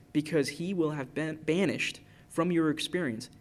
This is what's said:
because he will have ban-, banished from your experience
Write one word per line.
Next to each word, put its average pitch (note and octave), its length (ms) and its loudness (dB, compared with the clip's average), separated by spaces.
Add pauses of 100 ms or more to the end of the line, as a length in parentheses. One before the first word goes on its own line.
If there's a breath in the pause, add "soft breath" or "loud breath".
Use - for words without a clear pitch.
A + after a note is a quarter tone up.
(140)
because D3 340 2
he F3 260 -4
will D#3 180 2
have C3+ 220 -6
ban-, D#3 320 -4
banished D#3+ 540 0 (300 loud breath)
from E3+ 220 0
your D#3+ 180 4
experience C#3+ 600 -2 (120)